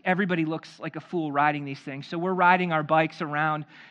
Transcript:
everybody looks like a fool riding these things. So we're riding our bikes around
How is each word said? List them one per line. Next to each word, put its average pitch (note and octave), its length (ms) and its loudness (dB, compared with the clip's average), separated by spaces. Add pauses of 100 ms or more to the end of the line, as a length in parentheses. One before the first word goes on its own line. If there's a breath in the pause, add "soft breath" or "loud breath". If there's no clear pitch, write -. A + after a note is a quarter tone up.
everybody F3+ 400 0
looks D#3+ 340 -8
like D#3+ 160 -10
a D3+ 60 -10
fool D#3+ 280 -4
riding C#3+ 360 0
these C3+ 140 -10
things. C#3 280 -12
So F3 100 -8
we're F#3 160 -2
riding F3+ 380 4
our D#3 120 0
bikes D#3+ 380 2
around D3+ 440 -2 (260 loud breath)